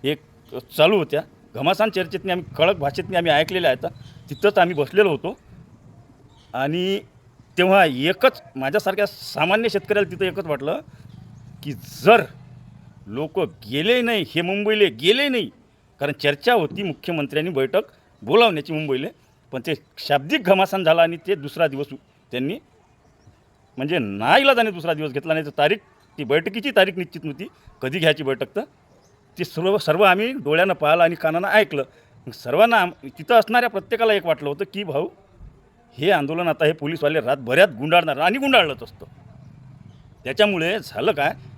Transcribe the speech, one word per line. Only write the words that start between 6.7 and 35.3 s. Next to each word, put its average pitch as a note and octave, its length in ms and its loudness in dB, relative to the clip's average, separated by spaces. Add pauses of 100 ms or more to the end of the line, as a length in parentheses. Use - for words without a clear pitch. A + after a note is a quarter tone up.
तेव्हा F#3+ 280 6
एकच, D#3 560 0 (140)
माझ्यासारख्या G3 500 -2
सामान्य G3 640 -2
शेतकऱ्याला G3+ 420 -2
तिथं F#3 140 -6
एकच F#3 200 -6
वाटलं D3 340 -4 (840)
की C#3+ 100 -8
जर G3 500 2 (840)
लोक D3 320 -8
गेले D#3 640 -2
नाही, A3+ 260 -2
हे E3 140 -4
मुंबईले G3+ 480 0
गेले G3+ 400 0
नाही, G#3+ 200 -4 (500)
कारण C#3+ 120 -4 (120)
चर्चा C#3+ 300 2
होती G3+ 300 -2
मुख्यमंत्र्यांनी D#3 680 -4
बैठक C3+ 300 0 (400)
बोलावण्याची D#3+ 520 2
मुंबईले, D3 340 -4 (440)
पण C3 160 -8
ते D#3+ 60 -2 (240)
शाब्दिक D3 460 -2
घमासान F#3+ 400 2
झाला E3 180 4
आणि E3 160 2 (100)
ते F3 80 0
दुसरा D3+ 320 -2
दिवस C#3 180 -4 (460)
त्यांनी, C#3 280 -4 (1160)
म्हणजे D3 200 -2
नाईलाजाने G3 760 2
दुसरा E3+ 220 -4
दिवस D3+ 180 -6
घेतला, D3+ 220 -4
नाही D#3 120 -4
तर D3 120 -12
तारीख, D#3 200 2 (400)
ती D3+ 60 -8
बैठकीची F#3+ 520 -2
तारीख F#3+ 220 4
निश्चित F3 260 -10
नव्हती, D3+ 240 -10 (340)
कधी C3 180 -4
घ्यायची D#3 240 2
बैठक. C3+ 320 -4
तर G#3 60 -4 (800)
ते F3+ 40 -4
सर्व, F#3+ 340 -2
सर्व E3+ 260 2
आम्ही G3+ 280 4
डोळ्यानं F3 420 0
पाहिलं D#3 300 2
आणि E3 120 2
कानानं F3 320 -2
ऐकलं. F#3+ 360 2 (440)
मग A#2+ 40 -14
सर्वांना G#3 460 2
आम-, F3+ 300 -2 (120)
तिथं A3+ 200 4
असणाऱ्या A#3+ 300 0
प्रत्येकाला A3 440 0
एक G3 120 -2
वाटलं D3 240 -2
होतं D3 240 -6
की G3+ 100 -6
भाऊ, D#3 240 -4 (880)